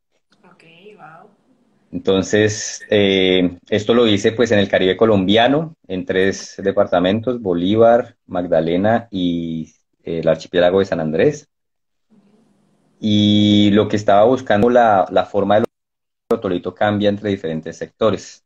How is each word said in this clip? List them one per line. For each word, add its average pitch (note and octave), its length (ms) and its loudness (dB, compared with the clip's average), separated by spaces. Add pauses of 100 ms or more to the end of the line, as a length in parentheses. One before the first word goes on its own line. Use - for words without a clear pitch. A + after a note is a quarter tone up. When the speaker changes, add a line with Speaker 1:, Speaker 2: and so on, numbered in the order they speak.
(440)
Speaker 1:
Ok, F3+ 200 -20 (340)
wow. E3 320 -20 (600)
Speaker 2:
Entonces, - 1000 -2
eh, F#2 680 2 (120)
esto G#2+ 260 0
lo A#2+ 100 4
hice, G#2+ 280 0
pues, A#2 180 0
en G#2 80 2
el G2 100 0
Caribe F#2 280 0
colombiano, A2+ 800 2 (120)
en F#2 180 -8
tres F#2 520 -4
departamentos, G2 840 -2
Bolívar, A2 760 0 (100)
Magdalena F2+ 840 -2
y, E2+ 640 -6 (300)
eh, E2 160 -6
el D#2+ 80 -4
archipiélago F2 520 0
de G2 60 0
San E2 140 -4
Andrés. E2+ 500 -2 (1500)
Y G#2 720 2
lo G#2 160 2
que G#2+ 80 -4
estaba G#2 300 2
buscando, A#2 440 0
la, A2+ 420 4
la A2 140 0
forma G2+ 300 0
del A#2 100 2 (680)
otolito F2+ 420 -6
cambia G#2 360 0
entre G2+ 200 -4
diferentes E2 480 -8
sectores. - 680 -6